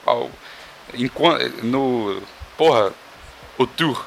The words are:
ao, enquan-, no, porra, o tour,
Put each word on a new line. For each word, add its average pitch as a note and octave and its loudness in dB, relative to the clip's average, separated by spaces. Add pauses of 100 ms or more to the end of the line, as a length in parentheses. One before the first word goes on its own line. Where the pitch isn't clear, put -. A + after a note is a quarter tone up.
ao, A#2+ 0 (640)
enquan-, B2+ 0 (140)
no, A#2+ -2 (360)
porra, A#2+ 4 (680)
o - 2
tour, D3+ -2